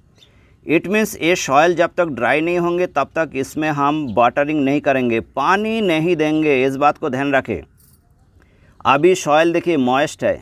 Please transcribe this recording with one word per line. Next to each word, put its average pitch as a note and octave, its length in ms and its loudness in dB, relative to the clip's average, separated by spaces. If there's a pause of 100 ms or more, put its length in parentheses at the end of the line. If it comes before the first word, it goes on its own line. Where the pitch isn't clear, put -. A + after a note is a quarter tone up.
(680)
It E3+ 200 0
means G#3+ 300 -2
ये E3 200 0
सॉइल D#3+ 380 2
जब E3 220 0
तक F3 140 0
ड्राई A#2+ 300 0
नहीं F3 180 -2
होंगे F3 300 0
तब C#3 260 -4
तक D#3+ 200 -4
इसमें D3 360 -4
हम D3 440 -2
वाटरिंग C#3+ 500 2
नहीं C#3 160 0
करेंगे, B2+ 400 0
पानी G3+ 640 -2
नहीं E3+ 340 0
देंगे, D3+ 480 0
इस C3+ 120 -2
बात D3 220 0
को D#3 120 -6
ध्यान C#3 240 -2
रखें। A#2+ 260 -2 (1200)
अभी D3 320 4
सॉइल D#3+ 360 2
देखिए E3+ 260 -2
मॉइस्ट C3 460 0
है, G2 180 0